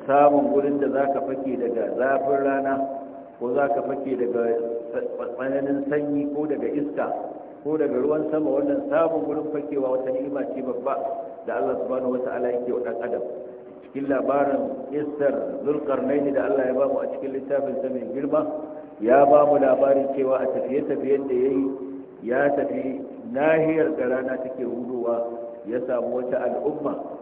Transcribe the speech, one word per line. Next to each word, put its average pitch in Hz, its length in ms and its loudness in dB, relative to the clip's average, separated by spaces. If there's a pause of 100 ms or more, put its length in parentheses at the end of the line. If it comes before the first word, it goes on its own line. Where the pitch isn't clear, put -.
samun 139 480 8
gurin 143 320 4
da 127 80 2
za 135 240 2
ka 135 80 0
fake 135 400 -4
daga 104 320 -2
zafin 135 480 2
rana, 139 300 0 (680)
ko 123 160 -2
za 143 160 4
ka - 160 0
fake 135 320 -2
daga 113 240 0 (960)
tsananin 139 480 -2
sanyi, 147 480 0
ko 151 100 -2
daga 147 220 -2
iska, 143 400 -2 (560)
ko 156 160 -2
daga 127 160 0
ruwan 151 360 0
sama, 151 200 0
wannan 143 400 0
samun 156 340 2
gurin 147 300 -4
fakewa 139 400 -2
wata 127 160 -2
ni'ima 139 400 -4
ce 131 100 -6
babba 127 340 -4 (520)
da 110 80 -2
Allah 107 240 0
Subhanahu 127 400 -2
wata'ala 123 320 -2
yake 123 200 -2
wa 120 120 0
ɗan 113 160 -4
adam. 120 240 -4 (580)
Cikin 139 280 -6
labarin 139 540 2 (280)
Istar 143 420 0 (300)
Zulkarnaini 139 720 0
da 131 120 2
Allah 135 220 2
ya 127 60 0
bamu 135 260 2
a - 80 -2
cikin 131 240 -6
littafin 131 480 -2
sa 127 80 -2
mai 127 240 -4
girma, 147 300 0 (580)
ya 127 260 6
bamu 147 300 8
labarin 135 560 4
cewa 131 280 2
a - 80 0
tafiye-tafiyen 139 800 0
da 131 60 0
ya 127 160 4
yi, - 160 2 (540)
ya 135 300 2
tafi 127 520 -2 (300)
nahiyar 160 640 4
da 131 120 0
rana 127 300 -2
take - 260 -6
hudowa, 117 640 -2 (360)
ya 117 240 -4
samu 120 280 -2
wata 127 280 -2
al'umma 143 500 -2 (280)